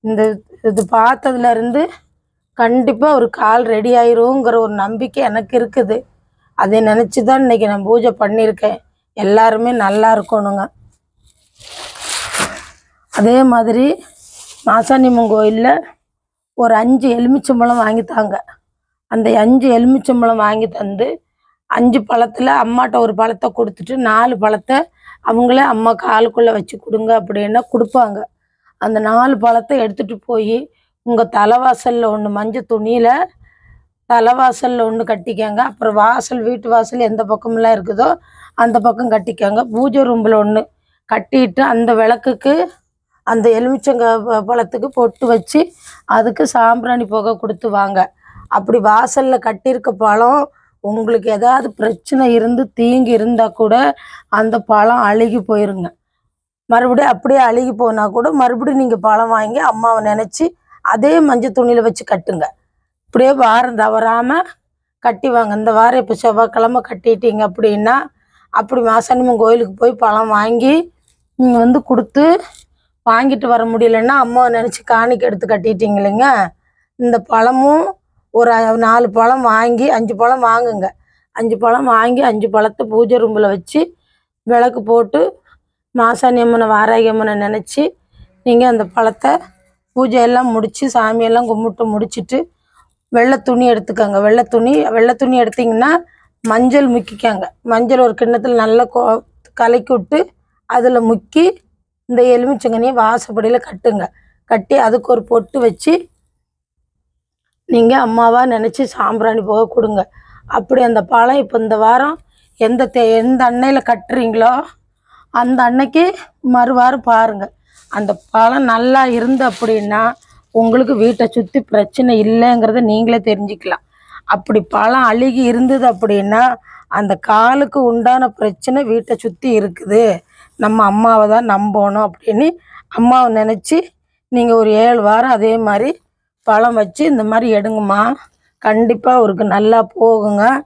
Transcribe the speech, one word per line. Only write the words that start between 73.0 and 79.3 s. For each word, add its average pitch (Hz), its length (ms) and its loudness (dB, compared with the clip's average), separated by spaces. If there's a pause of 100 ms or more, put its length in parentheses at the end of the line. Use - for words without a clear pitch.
வாங்கிட்டு 240 420 0
வர 233 180 2
முடியலன்னா 226 520 0
அம்மாவை 247 360 2
நினைச்சு 226 320 -4
காணிக்கை 233 420 0
எடுத்து 208 200 -4
கட்டிட்டீங்க 208 520 -2
இல்லைங்க. 208 280 0 (720)
இந்த 240 200 0
பழமும் 262 680 2 (480)
ஒரு 233 180 2 (260)
நாலு 233 320 2
பழம் 233 340 0